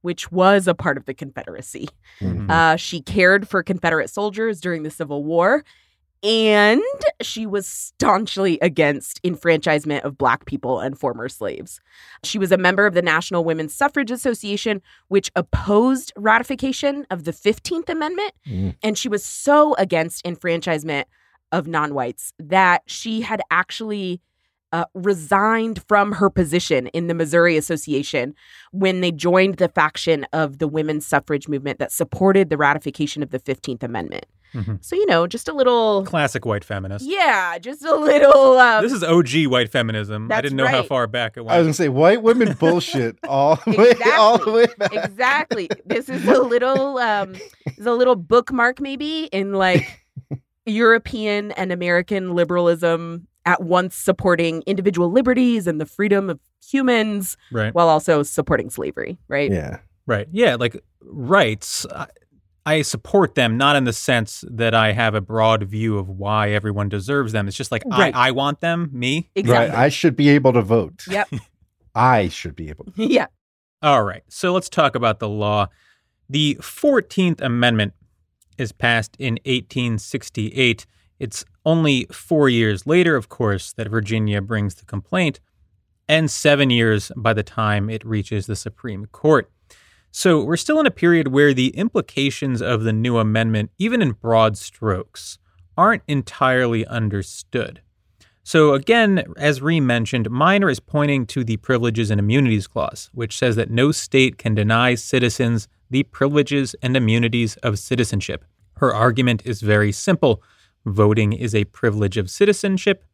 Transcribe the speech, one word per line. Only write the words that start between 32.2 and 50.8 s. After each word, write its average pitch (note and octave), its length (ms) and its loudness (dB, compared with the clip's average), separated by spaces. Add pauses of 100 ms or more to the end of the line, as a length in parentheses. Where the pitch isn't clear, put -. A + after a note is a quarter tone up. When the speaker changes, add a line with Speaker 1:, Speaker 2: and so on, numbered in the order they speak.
Speaker 1:
the D3+ 80 -2
ratification D3 680 -2
of - 80 -10
the C3 80 -6
fifteenth C3 440 -8
Amendment. A2+ 420 -10 (280)
Speaker 3:
Mm-hmm. G#2+ 280 -6
Speaker 1:
So, - 140 -8
you G#4 100 0
know, F3 220 2
just A#3 200 -10
a D#4+ 60 -8
little A#3 520 2
Speaker 3:
Classic D3 380 -2
white G#2 200 -2
feminist. G2 420 -8
Speaker 1:
Yeah, A#3 540 0
just C#4 260 -12
a D#4+ 100 2
little, C#4+ 600 6
um, A#3 260 6
Speaker 3:
This A#3 80 0
is G3+ 120 -4
O E3 180 4
G D3 240 2
white B2 240 2
feminism. G#2+ 560 -4
I - 20 -12
Speaker 1:
That's A2+ 140 -2
Speaker 3:
didn't C#3 160 -4
know C3+ 80 0
how C3 140 2
Speaker 1:
right. A#2 80 -4
Speaker 3:
far B2+ 180 -2
back A2+ 320 -6
it B2 40 -14
Speaker 2:
I - 20 -12
was A2 80 -4
Speaker 3:
was. E3+ 140 4
Speaker 2:
gonna D#3 100 0
say, D#3+ 140 0
white E3+ 340 4
women A3+ 300 2
Speaker 1:
<laughs> B2+ 60 -10
Speaker 2:
bullshit D#3+ 680 0
all C#3+ 360 2
the A3+ 140 -2
way, A3+ 140 8
Speaker 1:
Exactly. A#3 220 2
Speaker 2:
all A3+ 260 6
the G#3+ 120 -2
way A3+ 140 4 (140)
back. F#3+ 140 -2
Speaker 1:
Exactly. A3 760 -2 (160)
This G#3 240 -6
is F3 180 -6
a C4 140 6
little, C4 560 0
um, G#3 360 -2
this - 440 -14
is G#3 80 -10
a A#3+ 80 0
little B3 220 4
bookmark A#3+ 680 0
maybe D4 440 -6
in, G3 280 -4
like, F#3 340 2 (440)
Speaker 2:
<laughs> - 340 -16
Speaker 1:
European A3 880 0